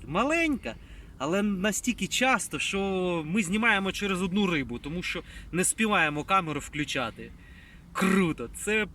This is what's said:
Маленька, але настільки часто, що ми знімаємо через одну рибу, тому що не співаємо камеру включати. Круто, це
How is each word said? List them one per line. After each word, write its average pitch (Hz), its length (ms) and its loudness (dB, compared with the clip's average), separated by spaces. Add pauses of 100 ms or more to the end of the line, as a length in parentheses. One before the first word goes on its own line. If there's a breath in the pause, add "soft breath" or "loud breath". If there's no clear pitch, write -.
Маленька, 262 680 0 (420 loud breath)
але 175 240 0
настільки 202 680 0
часто, 247 520 0
що - 200 -2 (460)
ми 190 180 2
знімаємо 196 480 2
через 196 300 0
одну 196 260 2
рибу, 131 320 0
тому 160 240 -6
що - 200 -6 (280 loud breath)
не 180 120 2
співаємо 165 600 2
камеру 165 360 2
включати. 123 720 -4 (600 loud breath)
Круто, 185 640 2
це 214 400 0